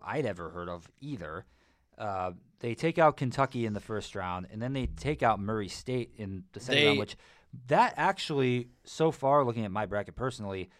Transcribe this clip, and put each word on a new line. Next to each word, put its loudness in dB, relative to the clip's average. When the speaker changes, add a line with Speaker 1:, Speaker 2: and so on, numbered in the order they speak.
Speaker 1:
I'd -2
ever -4
heard -8
of -10
either. -10
Uh, -4
they -4
take -2
out 6
Kentucky 0
in -2
the -4
first -6
round, -6
and -10
then -4
they -2
take -4
out 6
Murray -2
State -6
in -8
the -12
second 2
Speaker 2:
They 8
Speaker 1:
round, 4
which -4
that 6
actually, 2
so 2
far, 4
looking 0
at -6
my -2
bracket -4
personally, -6